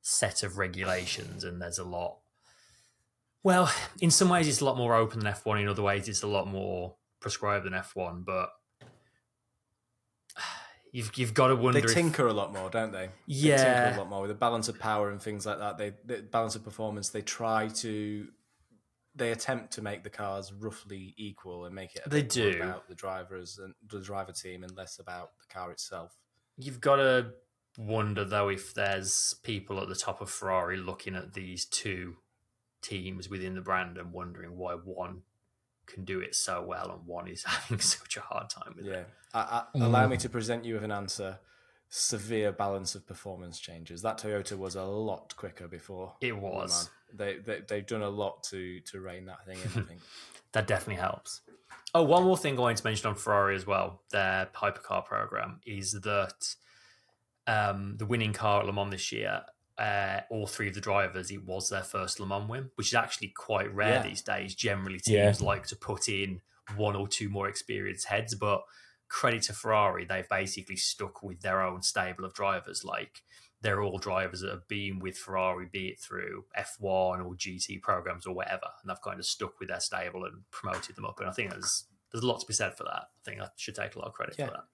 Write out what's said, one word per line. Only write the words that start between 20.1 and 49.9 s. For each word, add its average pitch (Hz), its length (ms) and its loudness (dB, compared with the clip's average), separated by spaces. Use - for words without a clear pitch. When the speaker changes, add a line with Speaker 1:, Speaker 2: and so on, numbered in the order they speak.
Speaker 2:
cars 98 420 -6
roughly 98 640 -10
equal 95 500 -12
and 90 80 -12
make 95 220 -12
it - 80 -12
a - 40 -8
Speaker 1:
They 147 140 4
Speaker 2:
bit 120 140 0
more 110 160 6
Speaker 1:
do. 85 100 0
Speaker 2:
about 90 260 -4
the 90 60 -16
drivers 92 680 -8
and 95 120 -16
the 104 120 -10
driver 95 320 -6
team 90 320 -10
and 92 120 -14
less 95 220 -12
about 90 400 -12
the - 140 -20
car 90 180 -8
itself. 85 460 -10
Speaker 1:
You've 131 220 -10
gotta 131 520 6
wonder, 107 480 0
though, 101 240 4
if 98 240 -2
there's 98 680 2
people 98 380 -4
at 95 80 -4
the 92 60 -4
top - 260 -4
of 95 100 -8
Ferrari 92 460 2
looking 92 380 -6
at 92 200 -8
these 92 300 -6
two 90 520 -4
teams 92 480 -6
within 92 240 -6
the 92 80 -6
brand 92 360 0
and 87 140 -10
wondering 87 460 -12
why 90 160 -6
one 90 480 -10
can - 180 -12
do 95 160 -4
it - 140 -6
so 87 280 0
well 90 280 -6
and 87 160 -14
one 87 220 -8
is 87 160 -12
<laughs> - 20 -6
having - 340 -2
such - 360 0
a - 40 -10
hard - 300 -6
time - 260 -12
with 95 100 -14
Speaker 2:
Yeah. 98 80 -6
Speaker 1:
it. 90 140 -8
Speaker 2:
I, 117 300 0
I, 143 100 2
allow 123 220 8
Speaker 3:
Mm. 131 40 6
Speaker 2:
me 127 80 2
to 123 100 -2
present 117 360 -2
you 117 100 -2
with 107 100 -2
an 107 80 -2
answer. 98 460 -4
Severe 107 640 0
balance 98 420 -2
of - 120 -14
performance 90 520 -12
changes. 85 440 -14
That 110 160 0
Toyota 104 400 -4
was 95 180 -6
a 95 80 -6
lot 104 520 -4
quicker 90 320 -12
before 92 520 -12
Speaker 1:
It 120 140 0
Speaker 2:
Le 104 60 -6
Speaker 1:
was. 95 300 -4
Speaker 2:
Mans. - 200 2
They, 101 220 -4
they, 98 280 -4
they've 104 200 -4
done 110 160 -2
a 101 60 -2
lot 101 360 -2
to, 90 360 -8
to 95 200 -12
rein 92 260 -12
that 92 200 -16
thing 92 180 -12
in, 110 180 -2
I - 40 -4
Speaker 1:
<laughs> - 20 -18
Speaker 2:
think. - 120 -18